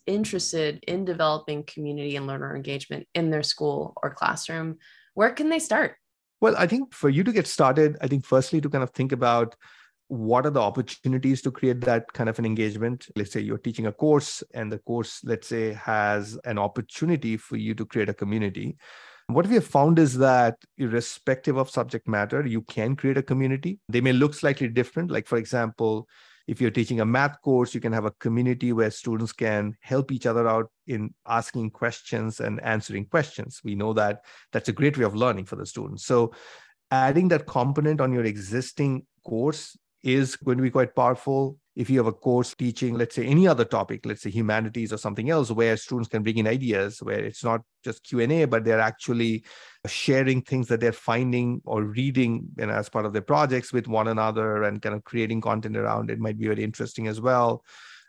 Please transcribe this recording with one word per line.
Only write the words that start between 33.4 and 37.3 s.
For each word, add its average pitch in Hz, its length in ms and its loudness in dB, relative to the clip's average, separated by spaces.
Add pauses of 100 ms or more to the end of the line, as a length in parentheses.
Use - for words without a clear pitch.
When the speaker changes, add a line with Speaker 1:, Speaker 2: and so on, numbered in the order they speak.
Speaker 2:
We 104 120 -6
know 107 180 -2
that 104 320 0 (260)
that's - 180 -2
a 113 40 -2
great 143 240 2
way 123 60 2
of 101 100 2
learning 107 320 0
for - 100 -10
the 95 120 -10
students. 98 360 -10
So 117 300 2 (560)
adding 139 380 4
that 165 180 2